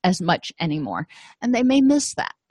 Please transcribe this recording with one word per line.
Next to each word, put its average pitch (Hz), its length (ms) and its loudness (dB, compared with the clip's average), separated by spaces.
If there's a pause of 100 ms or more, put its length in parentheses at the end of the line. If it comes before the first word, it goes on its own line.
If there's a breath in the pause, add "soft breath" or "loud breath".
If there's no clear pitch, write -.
as 180 180 2
much 165 380 -2
anymore, 147 480 -4 (340 loud breath)
and 240 140 0
they 247 80 0
may 262 160 4
miss 277 360 2
that. - 180 -6 (180)